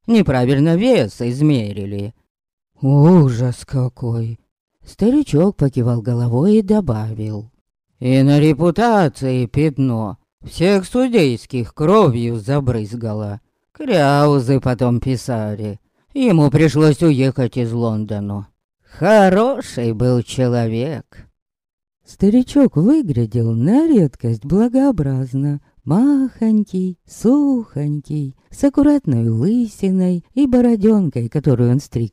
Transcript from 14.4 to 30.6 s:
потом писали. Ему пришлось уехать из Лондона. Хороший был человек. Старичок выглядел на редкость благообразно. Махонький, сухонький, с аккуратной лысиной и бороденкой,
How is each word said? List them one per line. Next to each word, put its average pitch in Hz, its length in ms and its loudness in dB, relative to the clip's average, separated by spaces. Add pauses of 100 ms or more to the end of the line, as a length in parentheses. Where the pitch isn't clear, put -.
потом 123 400 -2
писали. 107 800 -6 (340)
Ему 180 360 2
пришлось 151 520 2
уехать 131 540 0
из 117 160 -4
Лондона. 107 760 -6 (340)
Хороший 196 1080 0
был 123 300 0
человек. 120 1040 -4 (800)
Старичок 247 720 2
выглядел 123 760 0
на 202 360 2
редкость 135 560 0
благообразно. 147 1160 0 (240)
Махонький, 214 1200 0
сухонький, 151 1300 -4 (140)
с - 120 -8
аккуратной 269 680 2
лысиной 185 920 -2 (120)
и 285 120 2
бороденкой, 214 840 2